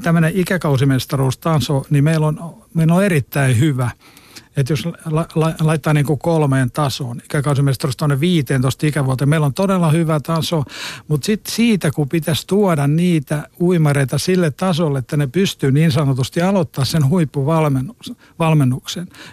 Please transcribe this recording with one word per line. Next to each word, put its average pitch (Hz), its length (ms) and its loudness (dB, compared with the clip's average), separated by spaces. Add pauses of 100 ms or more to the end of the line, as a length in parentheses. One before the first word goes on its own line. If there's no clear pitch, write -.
tämmönen 165 320 2
ikäkausimestaruustaso, 139 1500 0
niin 143 140 2
meillä 156 240 2
on, 160 280 -6 (180)
meillä 160 200 2
on 185 100 4
erittäin 135 560 0
hyvä. 127 320 0 (680)
Et 139 120 0
jos 156 160 -2
la-, 165 500 -4
la-, 160 240 0
laittaa 160 340 0
niinku 147 240 2
kolmeen 135 540 0
tasoon, 131 540 -4
ikäkausimestaruus 139 720 0
tuonne 143 220 0
viiteentoista 143 680 0
ikävuoteen, 139 420 0
meillä 151 160 2
on 135 80 0
todella 190 380 0
hyvä 160 280 2
taso, 160 440 -2 (440)
mut 147 160 -2
sit 208 220 -2
siitä, 214 460 0
kun 143 180 -2
pitäisi 160 380 -2
tuoda 180 400 2
niitä 156 640 0 (120)
uimareita 151 560 2
sille 180 340 0
tasolle, 156 480 -2
että 135 180 -6
ne 147 100 0
pystyy 151 440 0
niin 156 200 4
sanotusti 135 500 0
aloittaa 175 440 0
sen 143 240 2
huippuvalmennuksen 156 2000 -2 (240)